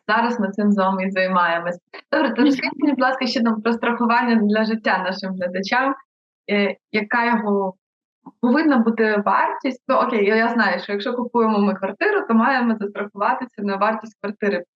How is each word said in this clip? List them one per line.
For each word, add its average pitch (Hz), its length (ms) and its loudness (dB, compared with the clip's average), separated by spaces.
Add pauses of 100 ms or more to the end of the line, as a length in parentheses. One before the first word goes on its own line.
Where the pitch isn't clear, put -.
зараз 226 320 0
ми 190 100 0
цим 208 220 2
з 202 40 2
вами 190 300 0
і 196 40 -2
займаємось. 175 680 0 (340)
Добре, 285 220 2
то 233 80 2
розкажіть 269 340 2
мені, 294 180 0
будь 254 80 0
ласка, 262 240 0
ще 247 140 -2
нам 226 220 0
про 233 100 0
страхування 233 720 0
для 214 220 2
життя 214 340 -2
нашим 185 360 -6
глядачам. 196 600 -2 (560)
Е, 202 260 0 (160)
яка 214 340 -2
його 208 480 0 (680)
повинна 269 380 4
бути 220 480 2
вартість? 254 600 -2
Ну, 262 80 2
окей, 220 300 2
я, 220 100 4
я 226 120 2
знаю, 208 340 0
що 208 100 -6
якщо 208 220 -4
купуємо 226 440 0
ми 202 160 2
квартиру, 359 540 -2
то 226 60 2
маємо 233 460 2
застрахуватися 208 840 -4
на 196 140 -2
вартість 220 440 -4
квартири. 202 440 -4 (120)